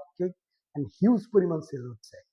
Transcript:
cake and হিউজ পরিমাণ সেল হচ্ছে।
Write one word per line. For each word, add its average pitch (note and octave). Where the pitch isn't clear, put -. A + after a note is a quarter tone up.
cake F3+
and C#3
হিউজ G#3+
পরিমাণ F3
সেল B2
হচ্ছে। -